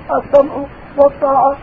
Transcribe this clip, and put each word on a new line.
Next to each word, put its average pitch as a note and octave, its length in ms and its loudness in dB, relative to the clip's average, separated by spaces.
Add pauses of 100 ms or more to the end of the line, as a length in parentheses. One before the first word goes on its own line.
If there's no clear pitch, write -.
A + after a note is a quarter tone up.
asamcu C#4 540 0 (340)
wa C#4 140 4 (100)
taaca C#4 420 0